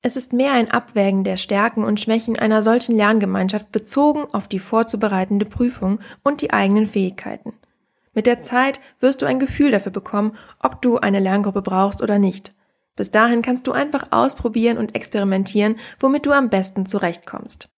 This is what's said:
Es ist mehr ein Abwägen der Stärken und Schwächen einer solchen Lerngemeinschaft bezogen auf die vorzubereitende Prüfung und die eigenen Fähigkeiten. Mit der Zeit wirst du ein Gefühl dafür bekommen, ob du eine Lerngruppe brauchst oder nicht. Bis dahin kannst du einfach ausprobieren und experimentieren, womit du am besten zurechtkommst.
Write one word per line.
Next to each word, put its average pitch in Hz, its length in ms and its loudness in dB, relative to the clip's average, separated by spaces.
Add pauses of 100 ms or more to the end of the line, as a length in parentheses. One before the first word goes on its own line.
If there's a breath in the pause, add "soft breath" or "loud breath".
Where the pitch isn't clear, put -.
Es 254 140 -2
ist - 160 -6
mehr 262 220 2
ein 233 180 2
Abwägen 196 540 0
der 190 100 -2
Stärken 208 480 -2
und 214 160 0
Schwächen 226 400 -2
einer 220 240 2
solchen 233 320 2
Lerngemeinschaft 202 760 2
bezogen 285 580 2
auf 202 160 -6
die 190 120 -4
vorzubereitende 208 840 0
Prüfung 214 540 -2 (240 loud breath)
und 285 180 0
die - 120 -2
eigenen 208 340 2
Fähigkeiten. - 720 -6 (540)
Mit 214 120 0
der 240 160 2
Zeit 262 380 -2 (200 loud breath)
wirst 269 220 2
du 277 40 -2
ein 262 140 0
Gefühl 277 320 2
dafür 196 200 0
bekommen, 208 460 -4 (240 loud breath)
ob - 200 -4
du 240 160 2
eine 196 220 2
Lerngruppe 196 420 0
brauchst 196 400 0
oder 208 180 0
nicht. 190 340 -2 (420)
Bis 196 160 -6
dahin 233 300 4
kannst 254 260 -2
du 254 40 -2
einfach 294 400 -2
ausprobieren 233 680 0
und 220 180 -6
experimentieren, 202 840 0 (220 loud breath)
womit 277 260 2
du 285 60 2
am 277 180 4
besten 190 360 -2
zurechtkommst. - 920 -8